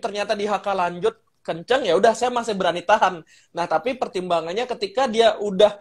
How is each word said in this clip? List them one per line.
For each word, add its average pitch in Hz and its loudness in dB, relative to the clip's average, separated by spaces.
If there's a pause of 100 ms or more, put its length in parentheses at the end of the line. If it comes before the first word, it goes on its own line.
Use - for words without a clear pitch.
ternyata 208 -4
di 208 -6
H 202 -2
K 202 -2
lanjut 175 -2 (300)
kenceng, 180 -2
ya 214 2
udah 220 6
saya 247 -2
masih 233 -2
berani 180 0
tahan. 190 2 (320)
Nah, 170 -4
tapi 160 -2
pertimbangannya 180 -4
ketika 226 -4
dia 220 4
udah 208 2